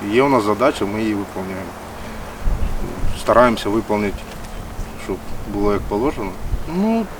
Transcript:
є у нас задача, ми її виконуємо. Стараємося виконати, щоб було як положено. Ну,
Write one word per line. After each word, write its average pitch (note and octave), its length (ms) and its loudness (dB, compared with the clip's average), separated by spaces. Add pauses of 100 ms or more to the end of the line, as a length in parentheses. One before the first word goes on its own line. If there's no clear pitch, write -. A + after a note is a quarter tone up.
(120)
є B2 120 6
у C#3+ 60 4
нас B2 140 6
задача, G#2+ 420 2
ми G#2 160 -2
її A2 120 0
виконуємо. F#2+ 580 -6 (1500)
Стараємося A2+ 500 4
виконати, G#2 440 0 (920)
щоб F#2+ 120 -4 (360)
було G2+ 200 2
як G2 80 0
положено. A#2 480 0 (460)
Ну, A3 300 2 (140)